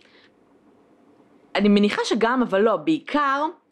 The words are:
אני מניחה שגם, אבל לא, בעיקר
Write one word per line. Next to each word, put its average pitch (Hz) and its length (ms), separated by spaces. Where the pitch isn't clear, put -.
אני 202 140
מניחה 202 360
שגם, 247 380
אבל 190 180
לא, 214 160
בעיקר 285 680